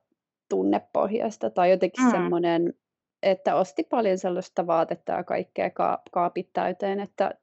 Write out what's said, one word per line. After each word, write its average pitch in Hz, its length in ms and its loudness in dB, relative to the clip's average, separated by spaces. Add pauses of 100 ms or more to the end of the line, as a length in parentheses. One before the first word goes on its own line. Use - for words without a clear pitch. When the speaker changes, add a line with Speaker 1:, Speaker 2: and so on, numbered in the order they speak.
(500)
Speaker 1:
tunnepohjaista - 1000 -2
tai 180 220 2
jotenkin 185 340 2
Speaker 2:
Mm. 240 60 6
Speaker 1:
semmonen, 175 640 0 (500)
että 185 320 2
osti 185 280 0
paljon 208 340 0
sellaista 180 500 -4
vaatetta 165 440 0
ja 180 120 -2
kaikkea 185 460 -4
ka-, 180 320 -2 (100)
kaapit 175 420 -2
täyteen, 190 460 -2
että - 440 -4